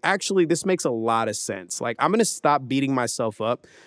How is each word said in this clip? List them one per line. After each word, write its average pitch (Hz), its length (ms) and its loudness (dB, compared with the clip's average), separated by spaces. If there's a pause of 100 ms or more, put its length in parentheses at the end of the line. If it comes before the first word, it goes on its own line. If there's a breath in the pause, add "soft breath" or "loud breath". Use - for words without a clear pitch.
actually, 185 400 2
this 156 200 0
makes 185 200 0
a 151 60 0
lot 113 380 0
of 104 80 -2
sense. 95 440 -6
Like, 117 180 -4
I'm 147 140 2
gonna 220 120 4
stop 143 440 0
beating 135 260 0
myself 117 460 -2
up 117 260 -2 (200 loud breath)